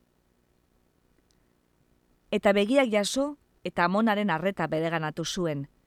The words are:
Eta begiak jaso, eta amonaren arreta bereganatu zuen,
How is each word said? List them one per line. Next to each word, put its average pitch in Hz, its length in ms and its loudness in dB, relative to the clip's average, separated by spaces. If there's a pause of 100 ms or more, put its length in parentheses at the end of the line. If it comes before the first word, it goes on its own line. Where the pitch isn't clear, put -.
(2250)
Eta 208 220 2
begiak 214 380 4
jaso, 262 480 -2 (260)
eta 180 200 -2
amonaren 208 460 2
arreta 170 360 -2
bereganatu 160 580 -4
zuen, 151 440 -4 (180)